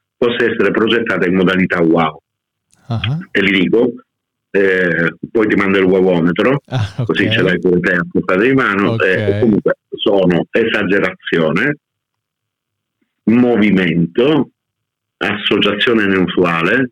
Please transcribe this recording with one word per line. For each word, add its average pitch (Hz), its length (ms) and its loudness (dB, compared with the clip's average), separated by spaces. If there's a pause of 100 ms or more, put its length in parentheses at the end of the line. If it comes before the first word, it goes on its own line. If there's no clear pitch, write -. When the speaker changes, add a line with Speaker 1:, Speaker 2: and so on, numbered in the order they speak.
(180)
Speaker 1:
possa 120 280 0
essere 107 260 0
progettata 104 560 0
in 90 80 0
modalità 92 460 0
wow. 80 360 0 (720)
Speaker 2:
Ah. 117 320 -4 (120)
Speaker 1:
Te - 100 -2
li 95 200 0
dico, 104 300 2 (600)
eh, 92 640 0 (180)
poi 110 160 0
ti 101 80 0
mando 98 220 0
il 95 80 2
wowometro, 92 800 2
Speaker 2:
Ah, 113 320 -4
ok. 123 60 -2
Speaker 1:
così 101 260 0
ce 90 100 0
l'hai 90 180 0
pure 90 220 2
te 90 140 0
a 87 140 -2
portata - 320 0
di 131 120 2
mano. 104 380 0
Speaker 2:
Ok. 113 120 -2
Speaker 1:
Eh, 98 380 0
comunque 107 320 0 (220)
sono 90 560 0
esagerazione, 101 1300 -2 (1500)
movimento, 107 1200 0 (680)
associazione 104 840 -2
inusuale, 95 880 0